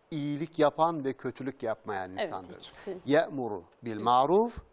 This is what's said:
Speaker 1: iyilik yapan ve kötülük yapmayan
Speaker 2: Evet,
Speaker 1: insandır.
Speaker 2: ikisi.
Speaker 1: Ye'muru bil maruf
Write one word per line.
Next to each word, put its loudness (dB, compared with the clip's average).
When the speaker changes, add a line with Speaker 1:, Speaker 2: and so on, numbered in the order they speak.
Speaker 1:
iyilik -4
yapan 4
ve -2
kötülük -8
yapmayan -4
Speaker 2:
Evet, -4
Speaker 1:
insandır. -10
Speaker 2:
ikisi. -10
Speaker 1:
Ye'muru 0
bil -6
maruf 4